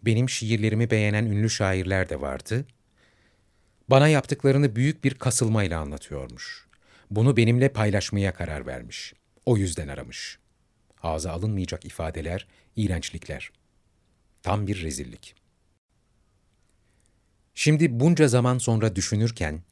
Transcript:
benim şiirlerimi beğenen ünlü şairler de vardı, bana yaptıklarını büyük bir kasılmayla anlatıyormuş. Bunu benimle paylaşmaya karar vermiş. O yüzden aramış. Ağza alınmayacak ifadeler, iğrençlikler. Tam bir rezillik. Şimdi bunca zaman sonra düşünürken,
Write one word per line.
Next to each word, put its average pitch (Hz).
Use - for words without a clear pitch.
benim 117
şiirlerimi 110
beğenen 107
ünlü 107
şairler 95
de 69
vardı, 71
bana 135
yaptıklarını 139
büyük 135
bir 135
kasılmayla 107
anlatıyormuş. 71
Bunu 113
benimle 120
paylaşmaya 101
karar 73
vermiş. 62
O 120
yüzden 85
aramış. -
Ağza 80
alınmayacak 95
ifadeler, 82
iğrençlikler. 90
Tam 98
bir 98
rezillik. 71
Şimdi 151
bunca 156
zaman 123
sonra 110
düşünürken, 95